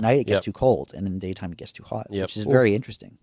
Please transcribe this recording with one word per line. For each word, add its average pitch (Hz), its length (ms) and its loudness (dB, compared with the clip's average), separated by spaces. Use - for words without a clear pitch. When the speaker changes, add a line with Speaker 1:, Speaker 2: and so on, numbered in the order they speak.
Speaker 1:
night 120 200 4
it - 40 -2
gets 101 140 2
Speaker 2:
Yep. - 40 -2
Speaker 1:
too 107 100 -6
cold, 110 420 0
and 92 120 -6
in 95 60 -4
the 92 60 -6
daytime 92 320 -8
it - 60 -14
gets - 140 -12
too - 120 -20
hot, - 260 -8
Speaker 2:
Yep. 98 140 -2
Speaker 1:
which - 140 -6
is 107 80 -4
Speaker 2:
Ooh. 104 40 -2
Speaker 1:
very 127 260 6
interesting, - 480 -8